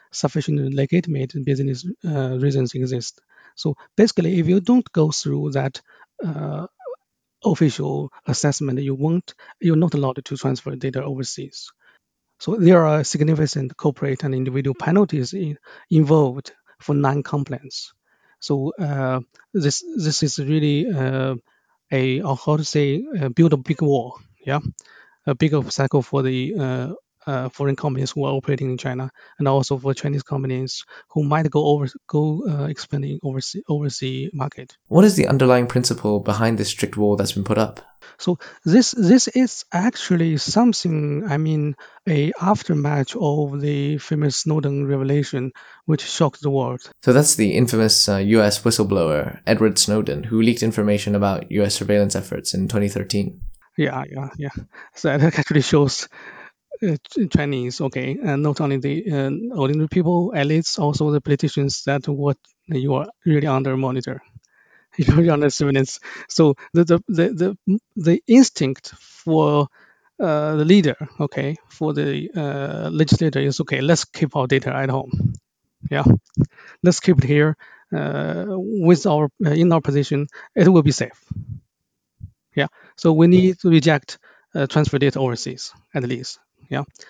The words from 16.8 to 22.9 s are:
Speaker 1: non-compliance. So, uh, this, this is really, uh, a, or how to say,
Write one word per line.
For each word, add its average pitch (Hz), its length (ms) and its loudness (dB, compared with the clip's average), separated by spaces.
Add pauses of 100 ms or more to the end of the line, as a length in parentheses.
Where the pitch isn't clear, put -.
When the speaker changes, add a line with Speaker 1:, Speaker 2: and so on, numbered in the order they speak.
Speaker 1:
non-compliance. 139 1000 -4 (480)
So, 143 380 -4
uh, 135 420 -4 (320)
this, 156 320 -2 (120)
this 156 260 -2
is 151 160 -2
really, 151 520 0
uh, 131 460 -2 (540)
a, 131 320 0
or 139 140 -4
how 151 200 0
to 151 80 -2
say, 147 400 -2 (160)